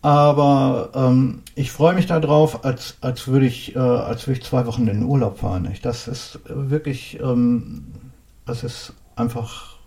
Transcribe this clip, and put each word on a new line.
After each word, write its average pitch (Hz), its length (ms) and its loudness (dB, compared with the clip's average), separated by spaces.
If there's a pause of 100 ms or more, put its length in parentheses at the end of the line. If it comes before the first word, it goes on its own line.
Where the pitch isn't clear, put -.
Aber, 143 920 4
ähm, 127 480 2 (100)
ich 139 180 -6
freue 165 220 4
mich 185 140 2
da 170 120 2
drauf, 151 460 2
als, - 360 -4
als 127 260 -6
würde 135 180 4
ich, - 300 -4
äh, 127 40 -2
als 123 460 0
würde 131 140 -2
ich - 60 -16
zwei 123 200 0
Wochen 117 220 0
in 104 120 0
den 110 40 0
Urlaub 127 340 0
fahren, 92 280 -4
echt. 98 200 -8
Das 117 220 -6
ist - 400 -12
wirklich, 139 760 -6
ähm, 120 640 0 (600)
das 123 180 -8
ist - 300 -12 (220)
einfach 120 540 -6 (160)